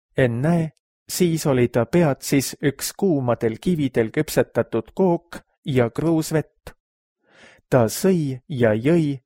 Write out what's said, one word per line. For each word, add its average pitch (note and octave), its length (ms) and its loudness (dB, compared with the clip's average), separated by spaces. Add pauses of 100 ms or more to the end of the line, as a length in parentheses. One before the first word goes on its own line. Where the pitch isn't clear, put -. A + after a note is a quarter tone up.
(160)
ennäe, D3 560 0 (360)
siis E3 380 0
oli B2 220 4
ta A#2 180 0
peatsis C#3+ 760 0
üks - 340 -4
kuumadel B2 640 0
kividel C3+ 500 -2
küpsetatud - 840 -2
kook F3 440 -2 (260)
ja B2 260 0
kruus D#3+ 420 -2
vett. - 420 -6 (960)
Ta B2 180 4
sõi D3+ 600 -2
ja A#2+ 260 2
jõi C#3+ 520 0